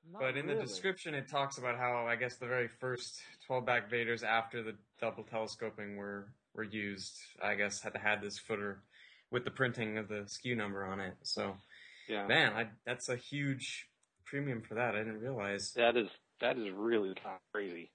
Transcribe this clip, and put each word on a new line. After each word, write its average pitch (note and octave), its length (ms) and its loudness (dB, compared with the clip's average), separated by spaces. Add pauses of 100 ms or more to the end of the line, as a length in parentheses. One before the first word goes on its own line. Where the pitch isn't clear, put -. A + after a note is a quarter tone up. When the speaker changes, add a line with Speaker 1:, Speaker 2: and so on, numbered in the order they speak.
(120)
Speaker 1:
Not G3+ 80 -12
Speaker 2:
But C3 180 2
in D3+ 100 -2
the - 80 2
Speaker 1:
really. G#3 100 0
Speaker 2:
description, F3+ 500 -2
it C#3 140 -4
talks C#3 280 0
about A#2+ 200 0
how, A#2+ 300 2
I A#2 100 4
guess, B2 180 -2
the B2 120 -6
very B2 200 2
first B2 540 -4 (240)
twelve B2+ 200 0
back A#2 240 4
Vaders A#2 340 2
after A2+ 380 2
the A2 160 -6 (220)
double A2+ 240 -2
telescoping G#2+ 720 -4
were, G2+ 380 -8 (200)
were A2 100 -4
used, G2+ 580 -4 (200)
I G2+ 140 2
guess, G2+ 260 0
had, A2 140 -6
had G#2 260 2
this G2+ 160 -6
footer G2+ 460 -4 (480)
with B2 140 0
the - 60 -2
printing A#2+ 460 0
of G#2 120 -4
the G#2 180 -4
skew - 280 -2
number G2+ 280 -2
on F#2+ 160 -2
it. F#2 220 -4
So, G2+ 340 -2 (540)
Speaker 3:
Yeah. G2+ 180 0
Speaker 2:
man, C3 260 6
I, A2+ 180 -2 (140)
that's B2 220 -4
a B2 80 0
huge C#3 720 -2 (380)
premium C#3 360 -2
for A2 140 -10
that. A#2 200 4
I G#2+ 40 2
didn't A2 220 -4
realize. G2+ 520 -2
Speaker 3:
That A#2 220 8
is, A2 140 6 (320)
that B2+ 160 4
is G#2+ 140 -2
really G#2 440 4
kind F#2+ 220 -8
of - 160 -18
crazy F2 420 -4